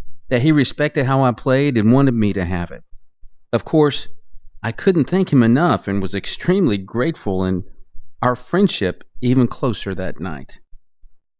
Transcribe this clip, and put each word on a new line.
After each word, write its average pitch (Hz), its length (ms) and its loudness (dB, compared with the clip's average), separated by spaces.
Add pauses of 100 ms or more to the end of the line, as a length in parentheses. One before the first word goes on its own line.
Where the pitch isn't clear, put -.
(300)
that 123 140 2
he 160 80 6
respected 147 560 0
how 135 160 2
I 127 80 4
played 135 460 0
and 110 140 4
wanted 135 220 6
me 107 200 2
to 92 120 -2
have 87 240 -4
it. 64 140 -14 (680)
Of - 140 -2
course, 147 420 2 (540)
I 113 100 -4
couldn't 170 380 0
thank 185 240 0
him 135 80 6
enough 120 460 2
and 101 120 0
was 98 140 -2
extremely 156 640 0
grateful 98 680 -2
and 92 200 0 (580)
our 123 140 0
friendship 143 680 -2 (160)
even 123 280 2
closer 104 480 -4
that 92 240 -4
night. 80 400 -10 (800)